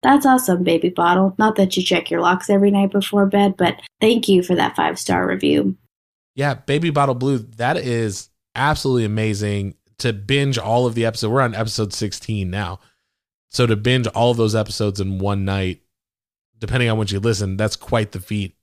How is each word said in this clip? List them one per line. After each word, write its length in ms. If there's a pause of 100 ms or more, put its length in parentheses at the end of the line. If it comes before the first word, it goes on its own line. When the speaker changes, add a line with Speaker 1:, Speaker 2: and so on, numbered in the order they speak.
Speaker 1:
That's 240
awesome, 380
Baby 240
Bottle. 500
Not 200
that 180
you 80
check 260
your 120
locks 280
every 220
night 200
before 340
bed, 320
but 240 (180)
thank 300
you 120
for 140
that 220
five-star 500
review. 480 (600)
Speaker 2:
Yeah, 180
Baby 360
Bottle 260
Blue, 240
that 360
is 540 (260)
absolutely 480
amazing 720 (220)
to 160
binge 440
all 280
of 100
the 100
episodes. 280
We're 80
on 120
episode 380
sixteen 580
now. 300 (680)
So 180
to 80
binge 320
all 240
of 60
those 180
episodes 460
in 180
one 240
night, 380 (800)
depending 300
on 80
when 100
you 120
listen, 380
that's 180
quite 380
the 80
feat. 420